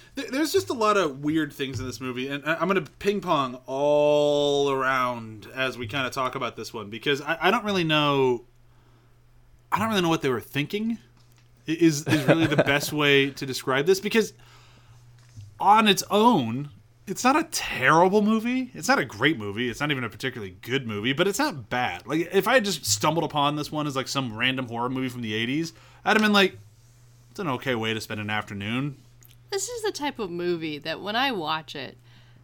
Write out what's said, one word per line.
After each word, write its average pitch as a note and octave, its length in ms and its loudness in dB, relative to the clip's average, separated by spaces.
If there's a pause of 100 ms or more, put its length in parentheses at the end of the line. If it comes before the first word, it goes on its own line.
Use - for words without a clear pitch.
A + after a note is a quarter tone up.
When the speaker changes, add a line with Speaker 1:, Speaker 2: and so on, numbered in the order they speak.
(160)
Speaker 1:
th-, C4 140 -10
there's D4 240 -2
just F#4+ 160 0
a E4 40 -2
lot G#3+ 220 2
of D3 280 0
weird D3+ 300 0
things C3 260 -6
in C3 80 -8
this A#2+ 120 -10
movie, B2+ 280 -6
and C#3 180 -8
I, D#3 100 0
I'm E3 120 -2
gonna F#3+ 140 2 (180)
ping G3+ 200 0
pong C#3 460 -2
all D3 1040 4
around B2+ 840 -2
as C3 200 -2
we A#2+ 120 -8
kinda C3 240 -4
talk B2+ 240 -4
about B2 200 -6
this - 160 -12
one G#2 200 -10
because C3+ 300 0
I, D#3+ 200 -4
I F3+ 100 4
don't A3+ 140 0
really F#3+ 180 0
know, C#3+ 640 2 (1300)
I - 80 0
don't A3+ 100 0
really G3+ 140 2
know E3 60 2
what D#3+ 120 0
they C#3 80 0
were A#2+ 120 0
thinking G#3 580 -4 (680)
i-, D3+ 40 -2
is, D#3+ 340 2
is D3+ 220 2
really D#3+ 180 6
the D3 120 2
Speaker 2:
<laughs> D3 60 6
Speaker 1:
best C#3+ 300 0
way C#3+ 380 4
to C#3 160 -10
describe C3+ 400 0
this, F#3+ 120 4
because G#3 340 0 (1200)
on G#3+ 300 6
its F#3+ 240 4
own, D3 580 4 (380)
it's F#3 160 -8
not C4+ 140 4
a D#4+ 80 2
terrible E3 760 4
movie. A#3 520 0
It's D#3+ 160 -4
not C4 100 4
a D3 60 0
great B2 320 0
movie. G#2+ 320 -4
It's A2 100 -8
not D3 100 -2
even C3 140 -4
a A2+ 60 -4
particularly G#2 520 -8
good B2+ 240 -4
movie, A2 280 -2
but F3+ 160 0
it's G3 100 -4
not F3 300 -4
bad. A#2 360 -4
Like, D#3 280 -2
if G3 120 2
I A#3+ 100 2
had A3 100 2
just E3+ 200 -4
stumbled D#3+ 380 0
upon D3 320 0
this D3 160 -6
one D3+ 160 -4
as, C3+ 80 -6
like, C3 140 -4
some B2+ 260 -4
random B2+ 320 -2
horror A#2 220 -4
movie C3 180 -4
from A#2+ 140 -8
the G#2+ 120 -6
eighties, C3 380 -2 (320)
I'd G#3+ 140 4
have G#3+ 40 2
been G#3 120 4
like, G3 240 4 (720)
"It's - 80 -14
an F#3+ 80 -6
okay B2+ 260 -2
way A2 200 0
to G#2+ 80 -6
spend G#2+ 180 -8
an G#2 100 -6
afternoon." G#2+ 680 -6 (520)
Speaker 3:
This G4 200 -6
is A#4+ 120 -12
the G#4 120 -4
type C#4+ 260 -6
of G3 100 -6
movie E3+ 500 -4
that D#3 200 -8
when G#3 160 -6
I C4 160 0
watch D#3+ 420 -6
it, C3 240 -12 (460)